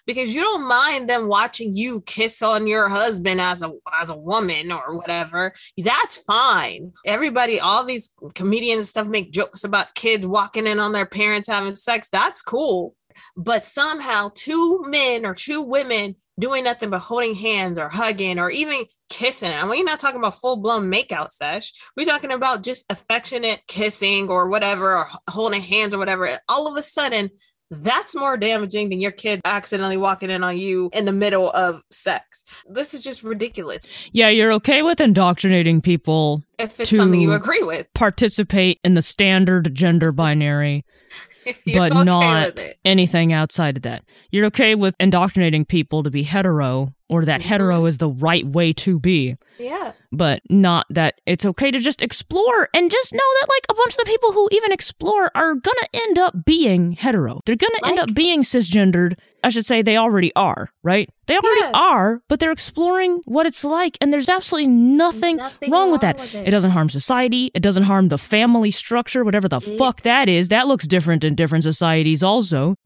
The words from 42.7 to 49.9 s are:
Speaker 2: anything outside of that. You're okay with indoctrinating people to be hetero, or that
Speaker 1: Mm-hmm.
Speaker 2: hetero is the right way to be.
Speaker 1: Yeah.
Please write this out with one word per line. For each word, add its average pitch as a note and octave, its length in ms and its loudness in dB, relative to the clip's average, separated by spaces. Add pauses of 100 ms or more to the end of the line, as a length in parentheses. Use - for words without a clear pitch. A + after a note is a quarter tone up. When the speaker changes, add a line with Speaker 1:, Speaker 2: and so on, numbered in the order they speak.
Speaker 2:
anything F3 480 4
outside D#3 440 0
of - 80 -10
that. A#2 200 -8 (260)
You're G#3 160 2
okay G#3+ 280 4
with G3 260 0
indoctrinating F3+ 640 2
people D#3 380 -2
to C#3+ 80 -4
be C#3+ 120 -2
hetero, D3 720 -2 (140)
or E3 180 2
that D#3 140 0
Speaker 1:
Mm-hmm. E3+ 80 -8
Speaker 2:
hetero F#3 380 2
is D3+ 120 0
the D#3+ 100 0
right D3+ 380 0
way D#3+ 260 2
to F3+ 260 0
be. C3+ 380 0 (220)
Speaker 1:
Yeah. C#4 340 -8 (180)